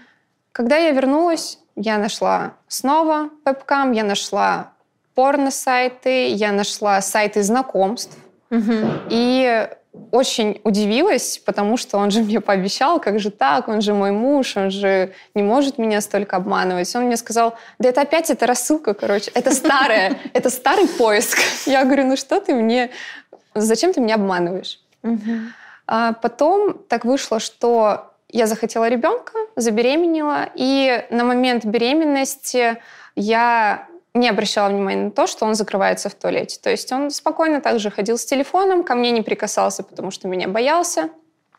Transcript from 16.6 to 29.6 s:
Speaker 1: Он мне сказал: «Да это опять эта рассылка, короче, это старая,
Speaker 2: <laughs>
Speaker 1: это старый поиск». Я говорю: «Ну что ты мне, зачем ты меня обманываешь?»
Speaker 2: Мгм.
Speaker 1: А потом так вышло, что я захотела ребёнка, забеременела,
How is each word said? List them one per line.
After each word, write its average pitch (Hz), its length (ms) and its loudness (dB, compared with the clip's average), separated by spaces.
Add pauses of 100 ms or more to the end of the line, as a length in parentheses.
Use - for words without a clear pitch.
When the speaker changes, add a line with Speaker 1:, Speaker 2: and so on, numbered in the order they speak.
Speaker 1:
Он 240 100 0
мне 240 120 0
сказал: 233 380 0 (260)
«Да 254 80 4
это 202 140 2
опять 320 280 0
эта 233 160 0
рассылка, 247 480 0
короче, 202 400 -2
это 247 180 0
старая, 262 720 2
Speaker 2:
<laughs> - 80 -14
Speaker 1:
это 254 180 0
старый 320 360 2
поиск». 214 520 2 (280)
Я 269 180 4
говорю: 269 220 4
«Ну 262 100 2
что 330 240 -2
ты 349 140 0
мне, 240 360 0 (640)
зачем 226 380 2
ты 302 80 -2
меня 220 140 2
обманываешь?» 185 640 -2 (220)
Speaker 2:
Мгм. 226 500 -4 (360)
Speaker 1:
А 226 240 0
потом 320 640 0 (140)
так 226 160 -2
вышло, 233 360 -2
что 226 720 0 (160)
я 226 180 0
захотела 226 420 -2
ребёнка, 311 440 -2 (240)
забеременела, 285 1000 0